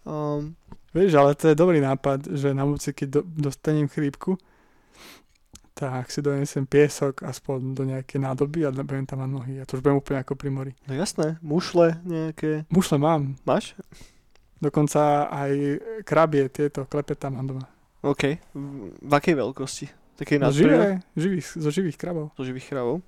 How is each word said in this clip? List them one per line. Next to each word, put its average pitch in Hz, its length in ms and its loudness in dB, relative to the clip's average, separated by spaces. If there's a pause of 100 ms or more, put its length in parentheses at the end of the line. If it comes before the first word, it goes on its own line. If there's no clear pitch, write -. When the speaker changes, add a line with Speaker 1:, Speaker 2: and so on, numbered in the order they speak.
Speaker 1:
Um, 151 560 -6 (320)
Speaker 2:
Vieš, 180 220 4
ale 143 220 8
to 160 160 4
je 151 80 6
dobrý 170 200 6
nápad, 135 500 0
že 143 220 -2
na 135 120 0
budúci, 143 280 -2
keď 143 300 -2
do-, - 60 -10
dostanem 151 600 -2
chrípku, 156 520 -4 (1300)
tak 127 340 -6
si - 140 -6
donesem 143 420 -2
piesok 143 600 2
aspoň 135 340 -6 (140)
do 135 120 -6
nejakej 131 360 -6
nádoby 143 420 -2
a 143 100 0
budem 139 300 -6
tam 131 160 -8
mať 131 140 -6
nohy. 131 240 -8
A 131 80 -12
to - 100 -8
už 131 80 -6
budem 139 160 4
úplne 135 220 -2
ako 139 140 -6
pri 139 160 -6
mori. 135 220 -6 (120)
Speaker 1:
No 135 100 -6
jasné, 160 460 -2
mušle 165 600 2
nejaké. 160 680 -4
Speaker 2:
Mušle 175 280 2
mám. 143 460 2
Speaker 1:
Máš? - 320 0 (840)
Speaker 2:
Dokonca 147 720 2
aj 139 220 -4 (520)
krabie 151 440 4
tieto, 143 380 -4
klepetá 143 420 -6
mám 131 220 -6
doma. 131 180 -10 (340)
Speaker 1:
OK. 143 380 0 (100)
V, 139 480 -12
v 143 160 -4
akej 151 240 4
veľkosti? 131 500 -6 (280)
Takej 147 240 0
Speaker 2:
No 135 80 2
Speaker 1:
nadprirodzenej? 190 560 4
Speaker 2:
živé, - 160 -10
živých, 175 280 -2 (120)
zo 151 140 0
živých 180 260 -2
krabov. 156 400 -6
Speaker 1:
Zo 131 80 -6
živých 127 240 -10
krabov? 135 380 -2